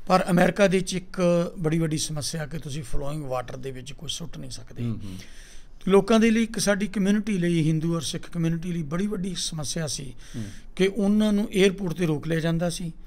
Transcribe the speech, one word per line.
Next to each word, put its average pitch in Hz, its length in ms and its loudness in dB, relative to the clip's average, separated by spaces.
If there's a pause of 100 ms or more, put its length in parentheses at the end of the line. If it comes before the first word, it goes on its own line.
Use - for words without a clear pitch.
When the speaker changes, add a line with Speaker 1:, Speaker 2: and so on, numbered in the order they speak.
Speaker 1:
ਪਰ 185 240 6
ਅਮਰੀਕਾ 180 360 4
ਦੇ 190 140 4
'ਚ 185 140 -4
ਇੱਕ 185 280 -4 (360)
ਬੜੀ 160 200 0
ਵੱਡੀ 156 200 0
ਸਮੱਸਿਆ 151 480 -4
ਕਿ 147 120 -8
ਤੁਸੀਂ 147 240 -8
ਫਲੋਇੰਗ 147 420 0
ਵਾਟਰ 127 320 -4
ਦੇ 131 140 -8
ਵਿੱਚ 127 220 -10
ਕੁਝ - 200 -10
ਸੁੱਟ - 260 -8
ਨਹੀਂ 139 120 -10
ਸਕਦੇ। - 320 -10
Speaker 2:
ਹੂੰ, 117 100 -2
ਹੂੰ। 92 240 -8 (720)
Speaker 1:
ਲੋਕਾਂ 196 320 6
ਦੇ 226 100 6
ਲਈ, 226 120 4
ਇੱਕ 220 160 -2
ਸਾਡੀ 202 280 2
ਕਮਿਊਨਿਟੀ 202 520 2
ਲਈ, 170 300 2
ਹਿੰਦੂ 165 280 0
ਔਰ 165 40 -2
ਸਿੱਖ - 300 -6
ਕਮਿਊਨਿਟੀ 170 420 -2
ਲਈ 170 100 -4
ਬੜੀ 170 240 -2
ਵੱਡੀ 196 280 -4
ਸਮੱਸਿਆ 160 520 -4
ਸੀ - 280 -8 (220)
Speaker 2:
ਹੂੰ। 113 80 -6 (320)
Speaker 1:
ਕਿ 185 100 4
ਉਹਨਾਂ 208 460 4
ਨੂੰ 202 200 2
ਏਅਰਪੋਰਟ 185 400 2
'ਤੇ 170 140 0
ਰੋਕ 156 200 0
ਲਿਆ 160 140 0
ਜਾਂਦਾ 165 300 0
ਸੀ 165 220 -6 (140)